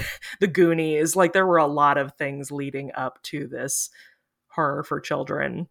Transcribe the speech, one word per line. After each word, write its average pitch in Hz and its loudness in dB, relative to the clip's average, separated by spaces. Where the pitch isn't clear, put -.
the 196 4
Goonies. 160 2
Like, 175 4
there 190 4
were 175 6
a 151 6
lot 147 4
of 139 -4
things 139 -6
leading 139 -8
up 127 -8
to 143 -8
this 127 -6
horror 147 -2
for 147 -4
children 143 -4